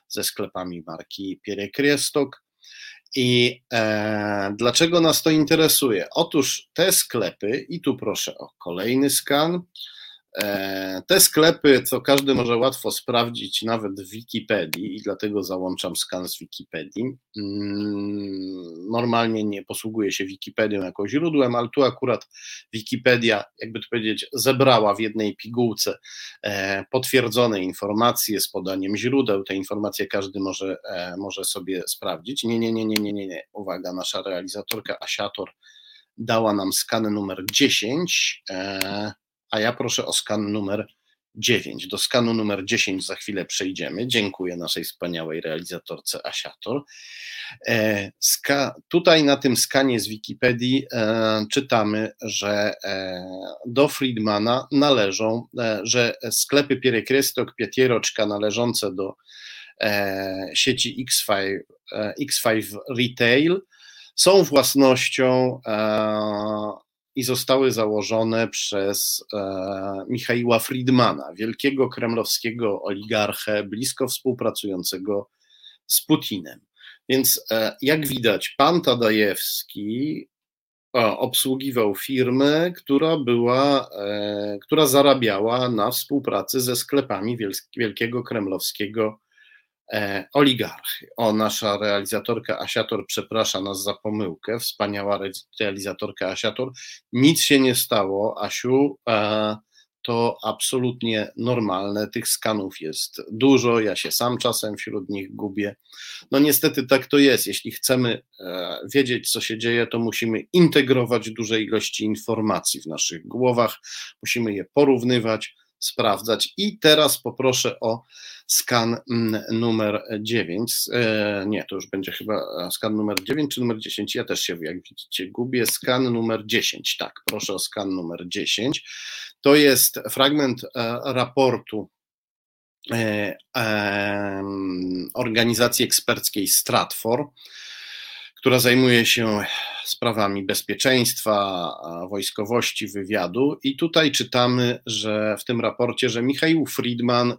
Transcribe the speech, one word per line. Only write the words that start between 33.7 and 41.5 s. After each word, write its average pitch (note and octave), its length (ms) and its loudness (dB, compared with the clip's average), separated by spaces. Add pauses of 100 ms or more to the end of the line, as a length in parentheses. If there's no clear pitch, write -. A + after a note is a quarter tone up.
nasza F#2 300 -6
realizatorka F#2 800 -6
Asiator - 500 -6 (640)
dała A2+ 360 2
nam F#2+ 200 0
skan A2 420 0
numer F#2+ 380 -4
dziesięć, C#3 960 0
e, G2 600 -4 (380)
a A2 100 0
ja A2+ 120 2
proszę - 340 -2
o - 60 -6
skan G#2+ 400 -2
numer G#2 340 -4 (480)
dziewięć. F#2 520 -2